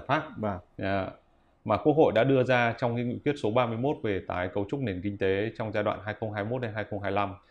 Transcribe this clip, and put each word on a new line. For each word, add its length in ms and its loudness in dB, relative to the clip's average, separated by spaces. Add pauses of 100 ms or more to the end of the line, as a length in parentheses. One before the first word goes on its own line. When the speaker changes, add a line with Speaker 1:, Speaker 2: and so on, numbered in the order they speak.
Speaker 1:
pháp. 160 2 (140)
Speaker 2:
Vâng. 220 -2 (180)
Speaker 1:
À, 300 -2 (580)
mà 120 2
Quốc 160 4
hội 220 6
đã 80 6
đưa 200 4
ra 340 2
trong 180 -2
cái 100 -2
nghị 200 -4
quyết 80 0 (100)
số 80 2
ba 140 4
mươi 120 -4
mốt 260 -2
về 240 -2
tái 260 -2
cấu 160 -2
trúc 100 -4
nền 240 -4
kinh 140 -4
tế 400 0
trong 160 -4
giai 100 0
đoạn 220 0
hai 140 -6
không 140 -4
hai 100 -2
mốt 180 -4
đến 140 -4
hai 140 -4
không 120 -6
hai 100 -2
lăm. 240 0 (160)